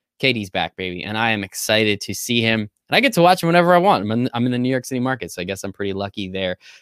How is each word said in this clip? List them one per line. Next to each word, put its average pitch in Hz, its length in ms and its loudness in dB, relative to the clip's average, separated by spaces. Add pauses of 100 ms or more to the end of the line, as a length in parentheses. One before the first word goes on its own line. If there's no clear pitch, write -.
(200)
K 135 120 2
D's 107 180 -4
back, 85 280 -4
baby. 90 260 -8
And 107 140 -6
I 113 140 0
am 104 120 -2
excited 107 580 0
to 101 140 -8
see 117 260 -2
him. 113 200 2
And - 340 -6
I 214 60 4
get 254 120 2
to 175 80 4
watch 180 220 4
him 165 40 0
whenever 175 280 6
I - 20 8
want. 170 280 4
I'm 104 60 -2
in, 120 220 0
I'm 120 120 0
in 123 80 0
the 123 40 -2
New 123 120 0
York 131 160 -2
City 127 160 -4
market, 123 300 -4
so - 100 -8
I 90 40 -6
guess 95 200 -6
I'm 98 80 -10
pretty 101 200 -6
lucky 98 360 -6
there. 92 280 -4 (240)